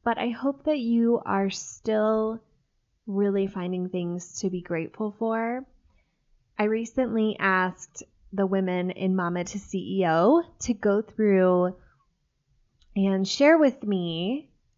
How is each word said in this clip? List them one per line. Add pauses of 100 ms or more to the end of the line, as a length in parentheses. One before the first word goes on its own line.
but
I
hope
that
you
are
still (640)
really
finding
things
to
be
grateful
for. (920)
I
recently
asked (300)
the
women
in
Mama
to
C
E
O (200)
to
go
through (1200)
and
share
with
me (280)